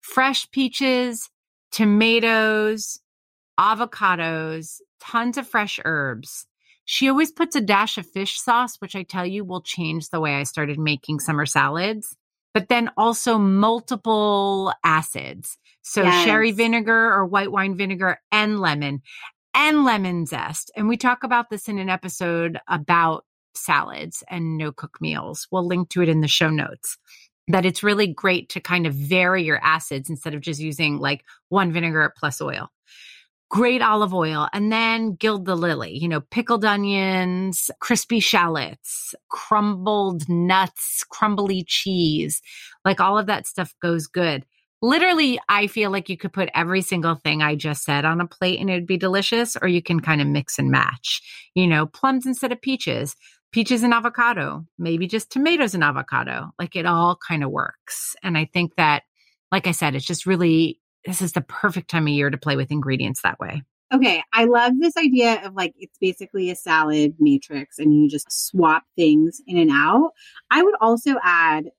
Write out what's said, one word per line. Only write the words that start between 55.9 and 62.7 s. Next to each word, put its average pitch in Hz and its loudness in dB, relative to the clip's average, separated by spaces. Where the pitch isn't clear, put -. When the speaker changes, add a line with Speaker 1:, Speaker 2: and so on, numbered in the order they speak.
Speaker 1:
Like, 170 -8
it 170 -4
all 175 2
kinda 147 -2
works. - -8
And 180 -2
I 156 0
think 175 -2
that, 156 2
like 190 0
I 180 0
said, 151 0
it's 135 -4
just - -4
really, 165 2
this 185 -4
is 175 -2
the - -2
perfect - -4
time 160 0
of 147 0
year 143 2
to 139 -4
play 143 -2
with 135 -2